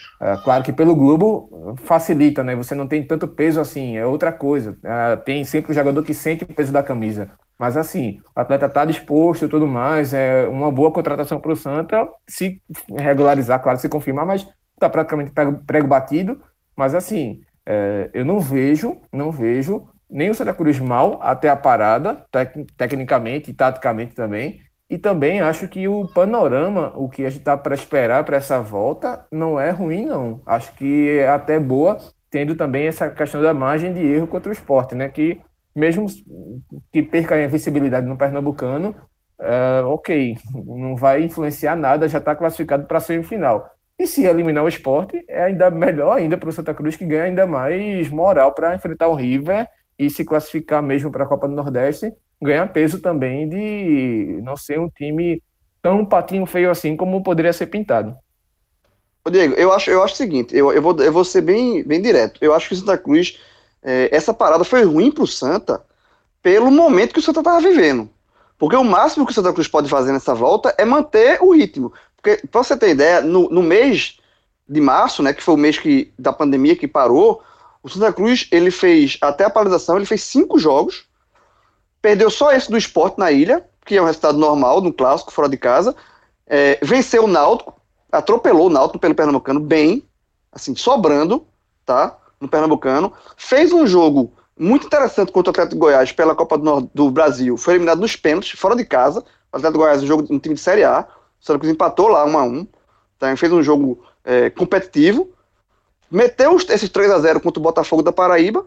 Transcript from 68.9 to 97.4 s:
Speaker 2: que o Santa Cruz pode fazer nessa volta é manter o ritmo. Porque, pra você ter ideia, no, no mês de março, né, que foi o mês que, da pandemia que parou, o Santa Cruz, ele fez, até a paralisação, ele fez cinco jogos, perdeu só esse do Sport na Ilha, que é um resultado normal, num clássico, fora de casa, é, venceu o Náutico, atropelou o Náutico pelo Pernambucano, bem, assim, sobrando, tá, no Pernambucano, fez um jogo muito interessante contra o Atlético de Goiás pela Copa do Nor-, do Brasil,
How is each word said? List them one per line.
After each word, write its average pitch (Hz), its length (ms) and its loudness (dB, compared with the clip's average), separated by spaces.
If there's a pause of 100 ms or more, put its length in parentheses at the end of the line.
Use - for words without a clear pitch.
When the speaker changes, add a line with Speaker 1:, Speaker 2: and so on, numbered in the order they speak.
Speaker 2:
que - 80 -8
o - 20 -10
Santa 180 160 2
Cruz 160 160 -2
pode 147 220 0
fazer 135 240 0
nessa 135 200 -2
volta 135 440 0
é 208 80 2
manter 262 560 2
o 370 120 6
ritmo. 190 380 2 (240)
Porque, - 320 0
pra 233 160 0
você 262 140 0
ter 214 140 4
ideia, 156 280 4
no, 170 300 2
no 175 120 2
mês 190 560 2 (500)
de 147 120 -2
março, 151 420 2
né, 143 120 0
que - 100 -12
foi 170 120 4
o - 20 2
mês 151 200 2
que, 139 400 0
da 131 140 -2
pandemia 143 440 2
que 151 120 -6
parou, 151 560 2 (380)
o 135 60 -20
Santa 196 240 0
Cruz, 233 400 0
ele 175 200 4
fez, 165 500 4
até 143 240 0
a 208 40 2
paralisação, 196 460 0
ele 196 100 0
fez 208 180 -2
cinco 302 360 2
jogos, 156 480 0 (920)
perdeu 208 280 4
só 285 220 4
esse 262 180 2
do 226 80 0
Sport 190 400 0
na 180 140 0
Ilha, 185 340 2 (200)
que 202 100 -2
é 190 60 6
um 170 40 4
resultado 156 320 0
normal, 147 440 4
num 175 100 0
clássico, 135 400 0
fora 147 160 0
de 135 80 -2
casa, 156 400 0 (500)
é, 143 360 2
venceu 226 420 2
o 220 40 2
Náutico, 175 460 2 (380)
atropelou 190 560 2
o - 20 4
Náutico 147 300 2
pelo 156 160 0
Pernambucano, 143 460 0
bem, 156 420 0 (480)
assim, - 240 -12
sobrando, 180 720 0 (380)
tá, 151 320 0 (240)
no 135 80 -10
Pernambucano, 156 640 0 (240)
fez 349 340 2
um 330 160 4
jogo 156 460 4 (240)
muito 214 300 0
interessante 233 440 0
contra 185 180 2
o - 20 2
Atlético 165 240 -2
de 165 40 -6
Goiás 139 320 4
pela 160 240 2
Copa 160 220 0
do 147 80 -4
Nor-, 143 280 0
do 143 160 2
Brasil, 127 460 2